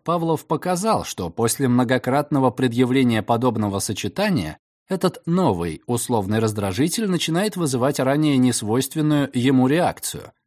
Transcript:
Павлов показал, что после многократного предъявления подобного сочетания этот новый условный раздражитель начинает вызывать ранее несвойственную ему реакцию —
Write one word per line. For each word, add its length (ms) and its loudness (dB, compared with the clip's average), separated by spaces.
Павлов 420 -2
показал, 580 -2
что 260 -8
после 380 0
многократного 840 2
предъявления 720 2
подобного 560 0
сочетания 800 -4
этот 380 -2
новый 600 0
условный 520 0
раздражитель 720 0
начинает 480 -2
вызывать 420 0
ранее 380 2
несвойственную 960 0
ему 360 4
реакцию — 640 -2